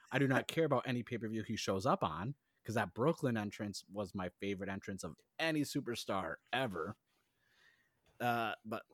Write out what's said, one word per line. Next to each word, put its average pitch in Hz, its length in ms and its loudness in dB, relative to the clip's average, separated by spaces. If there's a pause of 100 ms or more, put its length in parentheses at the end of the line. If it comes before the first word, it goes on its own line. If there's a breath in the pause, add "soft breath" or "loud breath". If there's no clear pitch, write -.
(120 loud breath)
I 131 80 4
do 139 80 6
not 127 200 4
care 165 180 2
about 139 220 4
any 123 160 0
pay-per-view 110 400 -2
he 110 140 -2
shows 98 280 0
up 170 180 4
on, 87 320 -2 (300)
'cause 107 100 -2
that 104 180 2
Brooklyn 127 440 2
entrance 104 540 -4
was 98 240 -4
my 90 140 -2 (100)
favorite 98 300 -4
entrance 98 340 -6
of 85 140 -8 (220)
any 156 220 2
superstar 110 720 -2 (180)
ever. 101 440 -2 (1200 soft breath)
Uh, 117 340 2 (120)
but, 110 180 -6 (100)